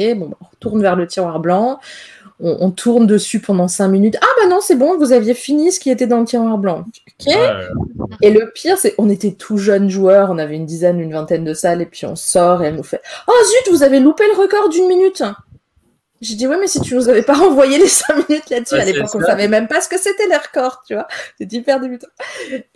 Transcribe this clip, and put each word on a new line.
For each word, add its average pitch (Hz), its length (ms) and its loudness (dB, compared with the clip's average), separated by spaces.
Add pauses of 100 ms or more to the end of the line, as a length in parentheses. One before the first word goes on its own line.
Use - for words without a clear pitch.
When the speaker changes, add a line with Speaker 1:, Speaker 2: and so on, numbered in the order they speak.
(180)
Speaker 1:
bon, 160 120 -8
bah, - 120 -16
on 175 40 -20
retourne 214 360 -4
vers 185 160 2
le 175 100 0
tiroir 170 320 -4
blanc. 202 400 0 (600)
On, 170 200 -2
on 190 120 2
tourne 233 360 2
dessus 202 320 0
pendant 180 280 0
cinq 190 200 -2
minutes. « 202 340 2
Ah - 60 2 (140)
bah 392 80 4
non, 370 120 2
c'est 359 140 2
bon, 302 220 2
vous 285 160 2
aviez 233 200 4
fini 302 380 0
ce 370 80 -4
qui 277 100 -4
était 254 180 0
dans 233 120 2
le 233 60 0
tiroir 226 320 -2
blanc. » 175 280 -4 (340)
Ok. - 80 -8
Speaker 2:
Ouais, 302 80 2
ouais, - 320 0 (300)
ouais. - 80 -10 (160)
Speaker 1:
Et 208 100 6
le 214 220 2
pire, 359 240 -2
c'est, 226 220 -2
on 208 100 2
était 202 240 -2
tout - 240 -6
jeunes 196 320 2
joueurs, 190 400 4
on 175 80 -4
avait 151 180 -6
une 160 120 -8
dizaine, 170 320 0
une 160 140 -8
vingtaine 156 320 -4
de 156 100 -6
salles, 175 260 -2
et 170 60 -6
puis - 180 -16
on 135 100 -10
sort, 175 460 2
et 156 60 -2
elle 156 80 -6
nous 147 80 -10
fait, « - 180 -10 (260)
Oh 415 60 4 (120)
zut, 427 280 2
vous 285 100 4
avez 269 160 6
loupé 311 320 4
le 370 80 0
record 403 300 2
d'une 349 180 0
minute. » 370 360 2 (960)
J'ai 220 140 -10
dit, « 240 120 -4
Ouais, 294 120 0
mais 392 80 -2
si 285 140 -2
tu - 140 -6
nous 247 140 0
avais 226 140 4
pas 285 100 2
<laughs> 285 60 2
renvoyé 285 400 4
les 370 80 6
cinq - 420 0
minutes 302 220 -2
là-dessus, 240 240 -4
Speaker 2:
Ouais, 254 60 2
Speaker 1:
à 202 40 -2
Speaker 2:
c'est 190 80 -2
Speaker 1:
l'époque, 175 220 -4
on 208 40 -4
Speaker 2:
ça. 165 80 -2
Speaker 1:
savait 196 200 0
même 220 200 0
pas 311 140 -2
ce - 80 -6
que 370 100 -4
c'était 403 280 -2
les 359 100 2
records, 254 500 -6
tu 226 60 -10
vois. » 208 140 -8 (320)
C'était 208 180 -10
hyper 269 220 -2
débutant. 247 280 -12 (680)